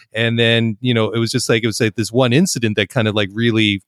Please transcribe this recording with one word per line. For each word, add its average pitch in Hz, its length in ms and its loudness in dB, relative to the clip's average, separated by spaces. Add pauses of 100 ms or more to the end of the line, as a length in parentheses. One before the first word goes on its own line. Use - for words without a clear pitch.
(120)
And 117 280 -2
then, 113 420 2
you 123 120 0
know, 110 180 0
it 113 80 -2
was 117 100 0
just - 200 -2
like, 117 140 2
it 120 40 -2
was 107 120 -4
like 110 160 0
this 107 160 -6
one 123 220 2
incident 123 440 0
that 101 120 -2
kind 113 180 -2
of, 104 60 0
like, 104 180 -2
really 107 560 0